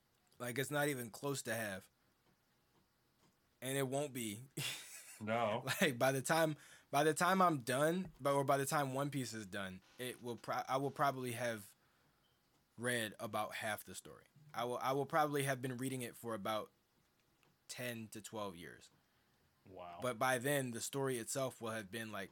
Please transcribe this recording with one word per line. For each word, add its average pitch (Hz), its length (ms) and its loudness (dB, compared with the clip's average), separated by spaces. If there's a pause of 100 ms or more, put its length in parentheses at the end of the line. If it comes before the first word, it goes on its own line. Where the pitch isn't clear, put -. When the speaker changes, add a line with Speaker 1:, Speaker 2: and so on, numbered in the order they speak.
(460)
Speaker 1:
Like, 123 140 -2
it's 127 100 -2
not 147 200 2
even 123 200 -2
close 139 340 -4
to 110 120 -2
half. 101 260 -4 (1800)
And 131 140 -2
it 135 100 2
won't 139 260 0
be. 113 260 -4 (180)
<laughs> 143 60 -2 (640)
Speaker 2:
No. 113 380 2 (180)
Speaker 1:
Like, 147 160 4
by 131 140 6
the 135 100 2
time, 160 360 4 (340)
by 143 140 4
the 156 80 6
time 185 280 6
I'm 170 180 8
done, 151 500 2 (100)
but, 139 140 4
or 139 100 6
by 135 140 6
the 139 80 2
time 143 280 2
One 139 160 0
Piece 127 240 -2
is 110 120 -6
done, 95 340 -6 (180)
it 123 240 -6
will 120 140 -4
pro-, 123 320 -2
I 127 80 2
will 139 160 0
probably 131 400 2
have 117 300 -2 (1160)
read 117 440 0
about 107 340 -4
half 107 300 -4
the 95 100 -12
story. - 300 -14 (280)
I 120 120 -2
will, 123 180 -2
I 127 80 2
will 139 140 2
probably 147 380 2
have 135 180 -2
been 127 160 -4
reading 131 240 -4
it 117 160 -8
for 113 160 -6
about 107 340 -2 (1000)
ten 117 420 -6
to 110 80 -12
twelve 101 380 -6
years. 76 320 -16 (840)
Speaker 2:
Wow. 87 280 -12
Speaker 1:
But 120 180 -4
by 131 180 2
then, 131 340 0
the 113 100 -8
story 135 360 -2
itself 120 440 -4
will 113 100 -4
have 110 180 -6
been, 113 220 -8
like, 98 200 -6